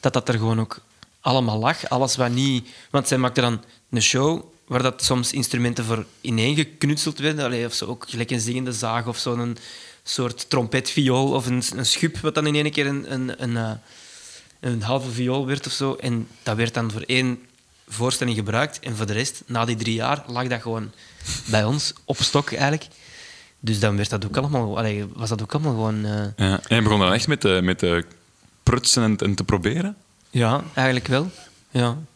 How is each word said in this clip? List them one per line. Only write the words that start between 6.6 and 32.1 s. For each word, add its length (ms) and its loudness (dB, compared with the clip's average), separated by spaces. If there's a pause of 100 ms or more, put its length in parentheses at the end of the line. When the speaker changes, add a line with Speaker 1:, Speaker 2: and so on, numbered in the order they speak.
Speaker 1:
werden. 260 0
Allee, 220 -2
of 80 -6
zo 120 -4
ook 220 -8
gelijk 220 -4
een 100 0
zingende 320 -2
zaag 340 -2
of 120 -6
zo'n 380 -2 (460)
soort 480 -4
trompetviool 840 2
of 140 0
een, 160 0 (140)
een 100 -2
schub 320 0
wat 160 -2
dan 120 2
in 80 2
één 160 2
keer 160 0
een, 260 -4
een, 200 -4 (100)
een, 140 -2
eh, 140 -2 (920)
een 220 -2
halve 280 -2
viool 360 0
werd 200 -4
of 60 -6
zo. 280 -2
En 280 -2 (140)
dat 140 -2
werd 180 0
dan 160 -2
voor 160 -6
één 320 0 (500)
voorstelling 480 -2
gebruikt. 440 -2
En 160 -6
voor 100 -2
de 60 -4
rest, 340 -4
na 180 0
die 120 0
drie 180 -2
jaar, 320 -2
lag 200 -4
dat 160 -4
gewoon 280 -6 (540)
bij 200 4
ons 280 0 (120)
op 160 -2
stok 320 2
eigenlijk. 340 0 (760)
Dus 200 0
dan 160 2
werd 140 0
dat 140 -2
ook 120 -4
allemaal, 420 0
allee, 260 -2 (100)
was 140 -6
dat 140 -2
ook 120 -8
allemaal 180 0
gewoon, 320 0
eh, 200 -2 (240)
Speaker 2:
Ja, 200 2
en 80 4
je 60 6
begon 180 6
dan 120 6
echt 160 2
met 120 0
te, 220 4
met 160 2
te 260 2 (580)
prutsen 400 4
en, 140 4
en 180 2
te 100 -2
proberen? 520 0 (340)
Speaker 1:
Ja, 320 2 (120)
eigenlijk 320 2
wel. 240 2 (400)
Ja. 280 2 (180)